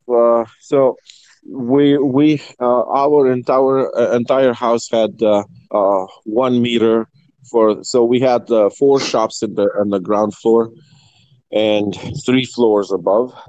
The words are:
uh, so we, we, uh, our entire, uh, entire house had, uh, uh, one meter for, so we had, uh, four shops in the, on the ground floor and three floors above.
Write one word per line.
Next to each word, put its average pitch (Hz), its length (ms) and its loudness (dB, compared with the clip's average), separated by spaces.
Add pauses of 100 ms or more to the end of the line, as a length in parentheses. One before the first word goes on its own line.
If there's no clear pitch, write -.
uh, 117 360 2 (160)
so 135 360 0 (540)
we, 143 480 0
we, 143 440 0 (180)
uh, 123 220 0 (220)
our 143 280 2
entire, 135 640 0
uh, 113 180 0
entire 127 380 0
house 117 380 -2
had, 110 320 -2
uh, 104 220 2 (260)
uh, 98 360 0 (180)
one 123 360 0
meter 113 460 0 (440)
for, 110 340 2
so 120 200 0
we 120 160 2
had, 123 300 0
uh, 107 200 2
four 135 300 2
shops 113 420 -4
in 104 120 -6
the, 101 140 0 (120)
on 101 100 -2
the 101 100 -2
ground 104 340 -2
floor 113 360 0 (800)
and 104 460 -2 (300)
three 127 180 0
floors 107 480 0
above. 98 420 -2 (140)